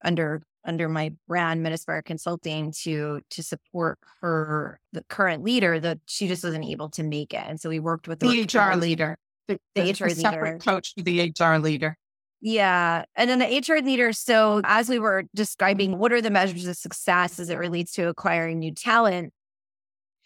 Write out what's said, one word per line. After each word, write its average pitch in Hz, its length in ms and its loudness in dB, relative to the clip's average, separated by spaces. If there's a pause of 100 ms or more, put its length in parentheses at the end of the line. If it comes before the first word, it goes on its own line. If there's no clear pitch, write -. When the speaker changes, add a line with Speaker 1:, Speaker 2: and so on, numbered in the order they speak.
Speaker 1:
under, 160 380 -2 (220)
under 165 240 -2
my 156 240 -2 (140)
brand, 165 380 0
Minispire 160 400 -6
Consulting, 156 680 -6 (100)
to, 151 380 -4 (100)
to 165 120 -10
support - 560 -6 (220)
her, 156 580 -4 (140)
the - 160 -10
current 175 340 0
leader, 190 380 2
that 165 260 -4
she - 220 -4
just 180 160 -4
wasn't 156 220 -4
able 156 240 -8
to 170 120 -8
make 151 300 -6
it. 110 140 -6
And 156 120 -10
so 165 100 -10
we 160 120 -4
worked 165 260 -4
with 165 140 -10
Speaker 2:
The 247 80 4
Speaker 1:
the 240 120 4
Speaker 2:
H 208 140 -2
R 196 220 4
leader. 160 400 0 (320)
The, 190 100 -2 (160)
Speaker 1:
The 196 80 2
Speaker 2:
the, 175 60 2
Speaker 1:
H 196 140 -2
R 175 60 2
Speaker 2:
the 170 60 2
separate 165 300 0
Speaker 1:
leader. 160 140 -4
Speaker 2:
coach 185 380 0
to 190 60 -8
the 175 180 2
H 170 200 0
R 160 180 6
leader. 156 380 0 (440)
Speaker 1:
Yeah. 180 680 2 (100)
And 240 120 4
then 254 120 4
the 240 120 2
H 277 180 0
R 311 100 4
leader. 247 320 2
So 220 500 4
as 220 260 4
we 247 100 2
were 196 260 0 (100)
describing 196 640 0
what 233 140 2
are 240 80 4
the 220 100 0
measures 180 360 2
of 175 100 -4
success 180 640 0
as 170 80 -8
it 170 80 -4
relates 175 360 -4
to 175 160 -2
acquiring 165 520 -2
new 160 120 -6
talent, 202 600 0 (920)